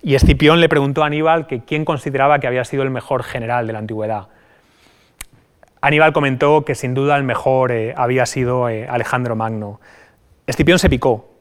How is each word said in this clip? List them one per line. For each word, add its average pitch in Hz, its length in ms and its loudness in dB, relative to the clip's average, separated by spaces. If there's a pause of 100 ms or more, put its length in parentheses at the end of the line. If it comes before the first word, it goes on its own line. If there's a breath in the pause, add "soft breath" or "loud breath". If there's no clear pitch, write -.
y 147 140 0
Escipión 147 460 6
le 165 80 6
preguntó 143 340 0
a 151 40 2
Aníbal 156 400 0
que 123 140 -8
quién 151 240 -4
consideraba 143 540 2
que 135 80 -4
había 123 180 -2
sido 135 200 -4
el 135 60 -2
mejor 127 340 -4
general 120 420 -4
de 110 60 -6
la 110 80 -8
antigüedad. 107 480 -6 (1500 soft breath)
Aníbal 151 320 4
comentó 143 520 2
que 135 100 -4
sin 127 200 -6
duda 143 220 0
el 139 80 -2
mejor, 127 480 0
eh, 113 240 -4
había 127 300 0
sido, 123 420 -2
eh, 110 200 -6
Alejandro 123 480 -4
Magno. 110 440 -6 (680 soft breath)
Escipión 170 320 2
se - 100 4
picó 123 400 0 (120)